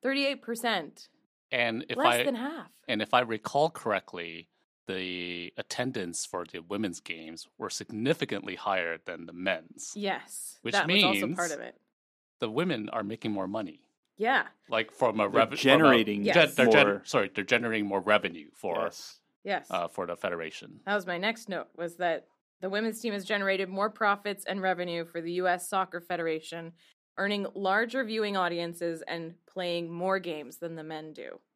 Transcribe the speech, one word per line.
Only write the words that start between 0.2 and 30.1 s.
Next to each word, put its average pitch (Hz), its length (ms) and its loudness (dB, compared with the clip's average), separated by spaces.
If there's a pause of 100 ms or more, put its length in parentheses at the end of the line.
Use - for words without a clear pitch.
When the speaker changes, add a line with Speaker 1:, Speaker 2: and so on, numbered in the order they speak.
Speaker 1:
percent. 226 680 -4 (420)
Speaker 2:
And 120 380 0
if 120 80 -2
Speaker 1:
Less 269 240 4
Speaker 2:
I, - 20 2
Speaker 1:
than 262 120 0
half. 277 320 -8 (200)
Speaker 2:
and 110 140 -2
if 104 120 -2
I 123 60 8
recall 123 500 0
correctly, 87 800 -4 (400)
the 90 720 -6
attendance 101 680 -6
for 90 240 -8
the 87 100 -12
women's 95 420 -4
games 82 560 -12
were 104 120 -6
significantly 107 840 -4
higher 87 500 -2
than 85 200 -10
the 82 80 -16
men's. 87 600 -4
Speaker 1:
Yes, - 680 -8
Speaker 2:
Which - 100 -4
Speaker 1:
that 196 160 2
was 196 160 6
also 196 240 2
part 175 220 -2
Speaker 2:
means - 20 -4
Speaker 1:
of 143 80 -8
it. 120 160 -14 (640)
Speaker 2:
the 117 100 -2
women 117 380 -2
are 113 160 -2
making 107 300 -4
more 95 140 -2
money. 98 340 -8 (360)
Speaker 1:
Yeah. 226 280 2 (240)
Speaker 2:
Like, 113 240 0
from 110 260 2
a 107 40 6
Speaker 3:
They're 98 60 2
Speaker 2:
rev-, 113 200 6
from 117 40 -6
a 156 40 -6
Speaker 3:
generating 123 680 6
Speaker 1:
Yes. 185 120 4
Speaker 2:
gen-, 160 200 8
they're 127 160 8
gen-, 139 160 10
Speaker 3:
more. 101 160 2
Speaker 2:
sorry, 104 320 2
they're 104 80 -2
generating 113 440 2
more 98 120 2
revenue 92 540 2
for, 82 300 -4
Speaker 3:
Yes. - 360 -8 (240)
Speaker 1:
Yes. - 260 -4
Speaker 2:
uh, 87 200 -2
for 92 160 -4
the 85 100 -4
federation. 82 720 -6
Speaker 1:
That 202 100 0
was 190 100 -2
my 180 120 -6
next 220 320 -4
note, 175 260 -6
was 170 220 -8
that 165 300 -2 (340)
the 185 80 -4
women's 220 320 -2
team 226 120 -2
has 196 120 -6
generated 196 420 0
more 190 220 0
profits 202 560 -2
and 190 160 -4
revenue 175 420 0
for 170 180 -8
the 170 120 -6
U 180 140 0
S 175 200 0
Soccer 185 320 -2
Federation, 165 720 -4 (460)
earning 202 360 0
larger 220 520 2
viewing 208 320 -2
audiences 170 680 -2
and 165 280 -8 (120)
playing 170 460 -4
more 185 280 0